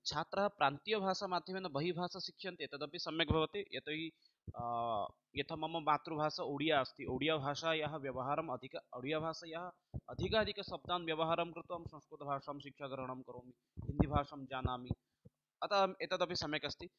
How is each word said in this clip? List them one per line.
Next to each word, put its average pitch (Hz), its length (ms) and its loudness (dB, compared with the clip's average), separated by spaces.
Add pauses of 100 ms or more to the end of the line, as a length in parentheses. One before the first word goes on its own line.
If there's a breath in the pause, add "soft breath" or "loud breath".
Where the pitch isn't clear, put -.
छात्राः 190 420 0
प्रान्तीयभाषामाध्यमेन 185 1200 2
बहिभाषा 170 520 0
शिक्षन्ते, 170 480 -6
तदपि 147 320 -6
सम्यक् 160 300 0
भवति। 160 420 2
यतोहि, 156 400 -4 (440 soft breath)
अ, 117 500 0 (300)
यथा 143 200 -4
मम 160 280 -4
मातृभाषा 151 600 2
ओडिया 143 360 4
अस्ति, 131 260 -2
ओडियाभाषायाः 147 920 0
व्यवहारम् 139 540 -2
अधिक, 127 260 -6 (200)
ओडियाभाषायाः 160 760 -2 (380)
अधिकाधिकशब्दान् 185 960 0
व्यवहारं 165 460 2
कृत्वा 170 260 -6
अहं 170 80 -8
संस्कृतभाषां 143 760 -6
शिक्षाग्रहणं 131 600 -6
करोमि, 123 320 -12 (320)
हिन्दीभाषां 143 600 4
जानामि, 127 440 -4 (720)
अतः 196 380 4
एतदपि 175 340 2
सम्यक् 151 300 0
अस्ति। 175 340 -4